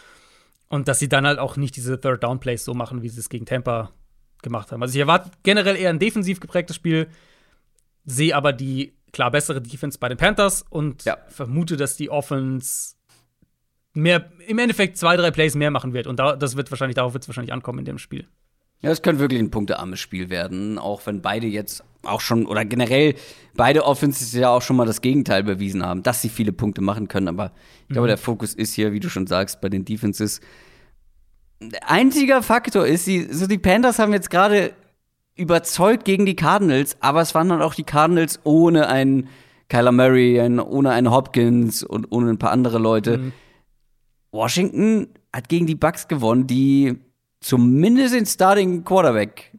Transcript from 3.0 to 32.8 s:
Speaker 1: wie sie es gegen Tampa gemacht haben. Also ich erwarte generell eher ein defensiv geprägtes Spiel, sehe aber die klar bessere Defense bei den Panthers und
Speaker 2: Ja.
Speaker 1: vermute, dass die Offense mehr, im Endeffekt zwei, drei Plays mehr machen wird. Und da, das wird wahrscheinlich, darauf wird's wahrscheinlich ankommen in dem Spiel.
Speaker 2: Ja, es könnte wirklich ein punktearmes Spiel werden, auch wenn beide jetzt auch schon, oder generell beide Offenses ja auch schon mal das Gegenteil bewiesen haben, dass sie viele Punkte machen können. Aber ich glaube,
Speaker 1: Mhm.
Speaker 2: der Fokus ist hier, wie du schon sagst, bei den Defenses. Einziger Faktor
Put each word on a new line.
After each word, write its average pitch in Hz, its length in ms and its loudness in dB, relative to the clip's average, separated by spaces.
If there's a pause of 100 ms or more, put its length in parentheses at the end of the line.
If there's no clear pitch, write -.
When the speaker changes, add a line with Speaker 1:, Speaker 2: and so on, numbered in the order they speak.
Speaker 1:
wie 117 60 -10
sie 117 120 -14
es - 80 -12
gegen 110 180 -12
Tampa 120 440 -6 (520)
gemacht 117 300 -10
haben. 117 100 -8
Also 127 120 -6
ich 139 60 0
erwarte 170 300 2 (140)
generell 196 320 2
eher 180 140 0
ein 165 80 -2
defensiv 190 420 -2
geprägtes 175 360 -6
Spiel, 160 300 -2 (960)
sehe 147 320 0
aber 143 160 0
die 135 420 -8 (180)
klar 123 180 -2
bessere 143 320 -2
Defense 131 360 -10
bei 123 100 -6
den 120 100 -8
Panthers 202 500 0
und 151 360 -8
Speaker 2:
Ja. - 120 -2 (120)
Speaker 1:
vermute, 151 480 -6
dass 135 200 -4
die 147 140 -10
Offense 135 840 -6 (960)
mehr, 170 360 0 (160)
im 220 120 -2
Endeffekt 214 400 0
zwei, 175 180 4
drei 175 140 2
Plays 156 240 0
mehr 147 160 0
machen 131 240 -6
wird. 123 120 -6
Und 127 120 -6
da, 139 180 2
das 135 200 -4
wird 139 140 -8
wahrscheinlich, 131 260 -6
darauf 123 180 -2
wird's 135 140 -10
wahrscheinlich 123 240 -10
ankommen 127 280 -10
in 139 40 -10
dem - 140 -10
Spiel. - 280 -14 (540)
Speaker 2:
Ja, 147 100 -2
es 160 100 -2
könnte 156 200 2
wirklich 131 200 2
ein 107 100 0
punktearmes 92 480 -6
Spiel 90 300 -10
werden, 92 500 -6
auch 101 280 -10
wenn 101 160 -6
beide 107 240 -4
jetzt 104 380 -8 (180)
auch 107 180 -6
schon, 117 240 0
oder 107 220 -2
generell 127 480 2 (400)
beide 139 320 2
Offenses 135 480 0
ja 123 160 2
auch 123 100 4
schon 131 160 0
mal 123 80 2
das 113 160 -2
Gegenteil 127 420 0
bewiesen 98 440 -4
haben, 90 160 -6
dass 120 180 -2
sie 117 80 -4
viele 107 240 -2
Punkte 104 300 -4
machen 101 260 -4
können. 95 200 -2
Aber 90 240 -6 (320)
ich 135 100 -10
glaube, 120 140 2
Speaker 1:
Mhm. - 20 2
Speaker 2:
der 101 80 0
Fokus 110 340 -6
ist 107 220 -6
hier, 107 180 0
wie 104 80 -4
du 92 80 -6
schon 92 180 -4
sagst, 92 360 -4
bei 98 80 -4
den 95 160 -4
Defenses. 107 540 -4 (1500)
Einziger 262 560 4
Faktor 233 440 2